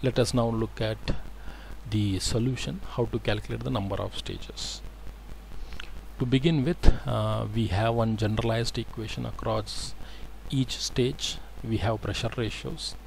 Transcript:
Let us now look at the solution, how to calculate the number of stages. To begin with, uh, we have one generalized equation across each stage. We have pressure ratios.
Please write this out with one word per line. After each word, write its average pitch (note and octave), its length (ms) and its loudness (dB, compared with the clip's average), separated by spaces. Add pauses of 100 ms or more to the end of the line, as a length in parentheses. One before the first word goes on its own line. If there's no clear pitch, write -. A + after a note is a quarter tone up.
Let C3 160 2
us A#2+ 160 4
now A#2 140 4
look A2+ 320 0
at A2 180 0 (880)
the G#2 300 2
solution, A#2+ 600 0 (160)
how A#2+ 80 2
to - 160 -2
calculate A2 420 -2
the C3 80 -2
number G2 240 0
of G2 240 -4
stages. - 640 -8 (1400)
To C3+ 80 0
begin C3+ 380 4
with, - 280 10 (140)
uh, A2 480 0
we A2+ 140 2
have A2+ 260 4
one A2+ 220 2
generalized A2+ 600 2
equation A2+ 480 -6
across - 720 -2 (560)
each C3 260 0
stage. - 600 0 (240)
We A2+ 140 0
have G#2+ 260 0
pressure G#2+ 340 -2
ratios. - 600 -4 (100)